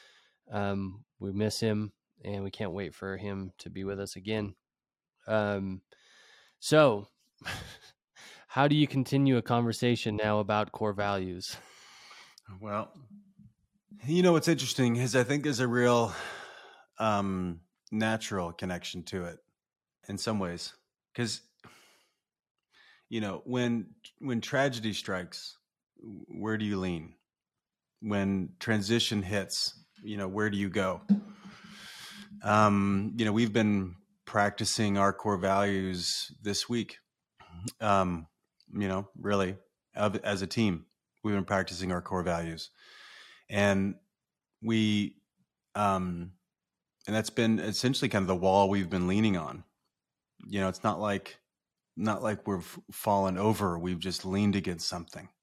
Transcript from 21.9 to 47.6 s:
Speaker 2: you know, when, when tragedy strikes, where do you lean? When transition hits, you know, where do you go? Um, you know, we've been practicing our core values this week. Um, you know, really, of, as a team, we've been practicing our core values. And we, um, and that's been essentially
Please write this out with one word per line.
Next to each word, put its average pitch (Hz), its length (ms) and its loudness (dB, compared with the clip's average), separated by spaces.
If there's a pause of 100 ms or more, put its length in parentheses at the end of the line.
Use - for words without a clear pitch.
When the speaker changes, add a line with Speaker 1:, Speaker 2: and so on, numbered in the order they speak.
Speaker 2:
you 113 120 -4
know, 98 240 -4
when, 120 500 -2 (240)
when 123 220 -2
tragedy 120 520 0
strikes, - 640 -8 (400)
where 107 640 -6
do 107 60 -2
you 104 140 0
lean? 85 360 -4 (840)
When 98 580 -2
transition 107 640 0
hits, 95 560 -4 (240)
you 104 140 -8
know, 98 120 -6
where 104 220 -2
do 101 80 -4
you 98 100 0
go? 92 340 -2 (1400)
Um, 104 760 4
you 113 80 2
know, 107 80 2
we've 113 200 2
been 104 440 2 (300)
practicing 104 720 0
our 98 140 6
core 101 260 -2
values 95 920 0 (100)
this 101 260 -4
week. 120 300 -4 (840)
Um, 92 460 2 (460)
you 101 160 -2
know, 95 200 -2 (100)
really, 98 380 2 (380)
of, 104 220 2
as 101 260 -2
a 90 40 -4
team, 95 380 0 (380)
we've 107 120 0
been 98 100 0
practicing 92 480 -2
our 90 100 -2
core 90 200 -4
values. 85 480 -4 (800)
And 101 460 2 (680)
we, 107 540 2 (580)
um, 92 580 0 (720)
and 107 80 -2
that's 110 160 0
been 113 280 2
essentially 123 500 -2